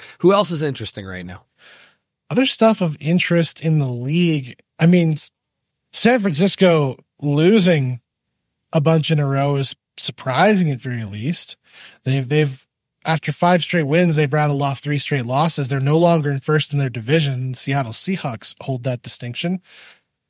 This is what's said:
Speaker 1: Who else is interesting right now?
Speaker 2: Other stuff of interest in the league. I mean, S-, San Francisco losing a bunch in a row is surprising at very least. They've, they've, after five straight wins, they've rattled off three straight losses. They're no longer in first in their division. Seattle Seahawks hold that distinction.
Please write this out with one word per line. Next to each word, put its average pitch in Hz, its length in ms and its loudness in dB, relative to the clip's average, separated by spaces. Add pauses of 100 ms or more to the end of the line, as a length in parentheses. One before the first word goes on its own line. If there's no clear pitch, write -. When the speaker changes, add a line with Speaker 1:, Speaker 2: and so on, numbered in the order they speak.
(200)
Speaker 1:
Who 180 140 6
else 196 180 2
is 151 100 -4
interesting 117 440 -6
right 92 200 -12
now? 90 200 -16 (840)
Speaker 2:
Other 233 160 2
stuff 220 360 2
of 156 180 -2
interest 170 640 0
in 156 180 2
the 135 100 -2
league. 139 680 -2 (200)
I 165 80 6
mean, 170 260 4
S-, - 180 -8 (640)
San 240 260 4
Francisco 170 800 2 (240)
losing 151 800 2 (720)
a 160 80 2
bunch 160 280 2
in 156 100 2
a 143 60 0
row 139 300 0
is 139 200 -4 (220)
surprising 180 720 0
at 127 80 -6
very 120 240 -8
least. 107 540 -8 (460)
They've, 131 240 -2
they've, 147 380 0 (400)
after 156 260 -2
five 175 300 2
straight 170 220 -2
wins, 160 320 2
they've 147 160 0
rattled 147 300 0
off 139 180 -4
three 147 180 -4
straight 135 280 -4
losses. 143 420 0
They're 135 120 -2
no 143 180 2
longer 170 320 4
in 139 100 -4
first 151 340 -2
in 143 60 0
their 135 100 0
division. 131 640 -2
Seattle 135 380 -4
Seahawks - 680 -6
hold 131 220 -6
that 123 180 -4
distinction. 170 600 -6 (680)